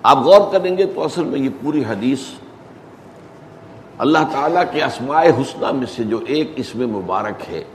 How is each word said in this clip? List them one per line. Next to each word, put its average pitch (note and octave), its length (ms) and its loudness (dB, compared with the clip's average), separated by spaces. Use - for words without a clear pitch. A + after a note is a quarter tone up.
آپ C#3 140 6
غور F#3+ 360 6
کریں F#3 260 0
گے G3 80 4
تو D#3 180 -6
اصل D#3 200 -4
میں C#3+ 140 -4
یہ C3+ 100 -2
پوری D3 260 0
حدیث A#2+ 320 -2
اللہ D3+ 200 2
تعالیٰ E3 400 0
کے D3 100 -2
اسماء C#3 400 -2
حسنی C3 500 2
میں C3 140 -2
سے A#2 180 -6
جو G#2+ 220 -2
ایک D3+ 300 -2
اسم B2 320 -6
مبارک G2+ 640 -4
ہے D#2+ 140 -10